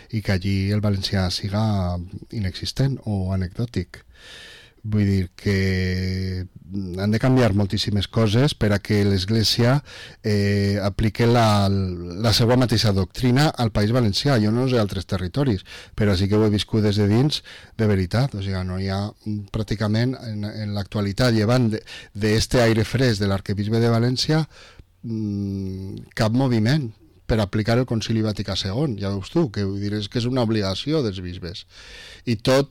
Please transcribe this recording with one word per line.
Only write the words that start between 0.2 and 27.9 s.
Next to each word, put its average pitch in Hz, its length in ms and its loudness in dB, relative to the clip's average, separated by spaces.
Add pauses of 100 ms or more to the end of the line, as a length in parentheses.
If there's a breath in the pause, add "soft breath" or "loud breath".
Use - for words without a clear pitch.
que 101 100 -2
allí 95 380 0
el 104 100 2
valencià 98 500 0
siga 98 640 -2 (340)
inexistent 113 720 -4
o 95 280 -2
anecdòtic. 95 720 -4 (800 loud breath)
Vull 107 200 0
dir 98 300 2
que 92 1120 -2 (520)
han 101 120 0
de 110 80 2
canviar 127 340 4
moltíssimes 101 560 0
coses 113 460 2
per 107 180 0
a 101 60 0
que 104 260 2
l'Església, 110 800 2 (400 loud breath)
eh, 101 580 2
aplique 104 460 0
la, 107 420 4
la 92 640 -2
seva 123 240 4
mateixa 113 360 2
doctrina 123 560 2
al 117 240 -2
País 104 180 2
Valencià. 123 500 2
Jo 104 120 2
no 123 160 0
sé 123 100 2
altres 95 260 -2
territoris, 98 600 -2 (320 loud breath)
però 104 200 2
sí 98 120 2
que 104 80 2
ho 110 100 6
he 104 40 4
viscut 104 340 0
des 107 120 2
de 104 120 4
dins, 127 340 2 (340 loud breath)
de 113 100 0
veritat. 104 500 0
O 98 40 -6
sigui, 95 240 -4
no 92 140 -4
hi 98 100 -2
ha, 101 220 -4 (160)
mm, 104 260 -8
pràcticament 110 640 -2 (100)
en, 107 200 -8
en 107 300 -8
l'actualitat, 101 600 0
llevant 113 360 2
de, 107 120 -4 (320 loud breath)
de 107 220 2
este 120 260 2
aire 110 220 4
fresc 117 360 0
de 104 60 0
l'arquebisbe 101 540 -2
de 117 100 4
València, 127 560 0 (560 loud breath)
mm, 101 1120 -6
cap 110 180 0
moviment 123 600 2 (340)
per 110 140 0
aplicar 107 380 0
el 131 60 2
Concili 113 380 -2